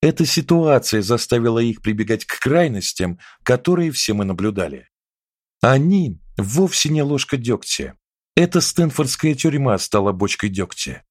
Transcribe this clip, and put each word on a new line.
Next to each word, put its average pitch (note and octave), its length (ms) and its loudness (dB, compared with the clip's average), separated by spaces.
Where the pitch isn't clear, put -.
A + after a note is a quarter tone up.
Эта D#3 240 2
ситуация D3+ 720 2
заставила A#2 600 0
их A#2 200 -2
прибегать G#2+ 460 -2
к - 120 -10
крайностям, A2 800 0
которые E3 480 0
все - 220 -4
мы G#2 140 -2
наблюдали. F#2+ 640 -4
Они C#3 580 2
вовсе D3 540 0
не D3+ 120 0
ложка C#3 360 -2
дёгтя. A2 580 -4
Это F3 240 4
стэнфордская D3+ 760 0
тюрьма C#3 440 0
стала G2+ 340 0
бочкой G2 380 -2
дёгтя. F#2+ 600 -8